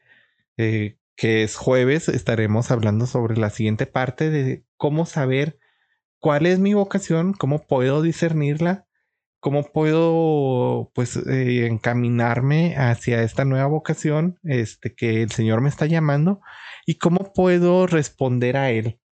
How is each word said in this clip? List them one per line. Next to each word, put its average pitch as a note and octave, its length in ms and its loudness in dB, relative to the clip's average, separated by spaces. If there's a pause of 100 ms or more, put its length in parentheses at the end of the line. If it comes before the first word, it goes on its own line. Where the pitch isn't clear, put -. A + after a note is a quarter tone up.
(580)
eh, A2 400 -2 (180)
que A2 280 2
es G#2 120 -4
jueves, B2+ 540 0
estaremos A2+ 640 0
hablando A2 360 0
sobre A#2 300 -2
la G#2+ 120 0
siguiente A2 380 -2
parte C3 420 -4
de C3+ 360 -2 (120)
cómo D3+ 280 0
saber C#3 540 -2 (600)
cuál D3+ 260 2
es F#3 140 4
mi G3+ 140 2
vocación, G3 600 0
cómo C#3+ 340 -2
puedo C3+ 340 2
discernirla, D#3+ 840 -2 (520)
cómo C#3+ 320 0
puedo, D#3 1200 0
pues, B2 240 -4
eh, B2+ 500 0
encaminarme A#2+ 1120 0
hacia A#2+ 460 0
esta C3+ 220 -2
nueva C3+ 220 0
vocación, D#3 760 -2
este, B2 520 -4
que A2+ 280 0
el A2 80 -4
Señor A2 300 0
me C#3+ 80 0
está D3+ 160 -2
llamando, D#3+ 560 0 (440)
y C4 100 -2
cómo F3 380 0
puedo F3+ 540 4
responder C3 720 0
a C3+ 140 0
él. A2 280 -2 (160)